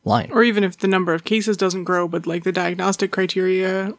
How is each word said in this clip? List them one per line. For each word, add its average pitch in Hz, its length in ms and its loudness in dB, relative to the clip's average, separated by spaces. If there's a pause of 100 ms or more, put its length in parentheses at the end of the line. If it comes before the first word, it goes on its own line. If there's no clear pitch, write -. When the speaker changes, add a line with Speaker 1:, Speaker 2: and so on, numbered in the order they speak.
Speaker 1:
line. 110 260 2
Speaker 2:
Or 233 120 4
even 208 200 2
if 180 140 -2
the 196 100 0
number 185 280 2
of 165 80 -6
cases 214 340 0
doesn't 185 260 0
grow, 175 240 0
but, 170 200 -4
like, 170 160 -4
the 190 100 0
diagnostic 185 580 -2
criteria 185 880 0